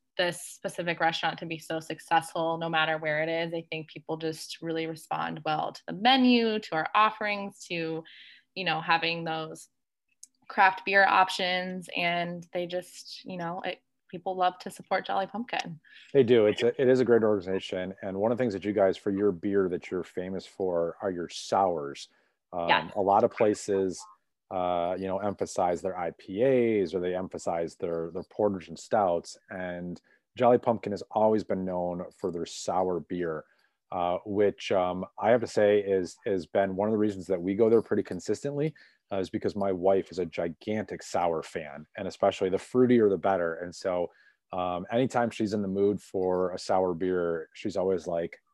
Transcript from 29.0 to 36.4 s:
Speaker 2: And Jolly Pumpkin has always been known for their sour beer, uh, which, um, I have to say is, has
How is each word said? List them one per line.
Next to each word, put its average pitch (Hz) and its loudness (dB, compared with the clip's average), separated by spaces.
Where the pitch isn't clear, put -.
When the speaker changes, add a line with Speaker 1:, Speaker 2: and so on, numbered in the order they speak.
Speaker 2:
And 87 -8
Jolly 123 8
Pumpkin 113 0
has 92 -6
always 110 4
been 95 -2
known 90 -4
for 92 -4
their 85 -6
sour 92 -2
beer, 82 -6
uh, 90 0
which, 101 0
um, 92 0
I 104 2
have 120 6
to 110 -4
say 104 4
is, 98 0
has 95 -2